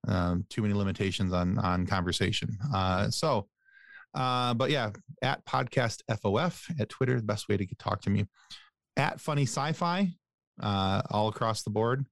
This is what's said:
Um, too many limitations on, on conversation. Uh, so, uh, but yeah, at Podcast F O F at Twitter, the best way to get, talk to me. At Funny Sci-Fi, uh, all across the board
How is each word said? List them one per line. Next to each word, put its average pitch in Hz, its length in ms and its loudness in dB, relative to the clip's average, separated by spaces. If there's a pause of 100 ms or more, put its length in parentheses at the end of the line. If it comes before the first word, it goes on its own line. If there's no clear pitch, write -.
Um, 87 420 2
too - 120 -4
many 104 120 2
limitations 98 580 0
on, 90 280 2
on 90 280 2
conversation. 92 720 0 (160)
Uh, 95 360 2
so, 120 380 0 (640)
uh, 127 400 0
but 127 160 2
yeah, 123 220 0 (300)
at 135 240 0
Podcast 131 640 0
F 107 160 0
O 101 100 4
F 170 420 0
at 117 120 -2
Twitter, 127 260 2
the 113 100 -2
best 101 220 -2
way 104 80 2
to 98 100 0
get, - 140 -12
talk 98 220 -4
to - 80 -2
me. 101 160 2 (720)
At - 240 0
Funny 143 220 0
Sci-Fi, 170 680 0 (480)
uh, 98 480 2
all 107 200 2
across 110 340 -2
the - 60 -6
board 117 420 0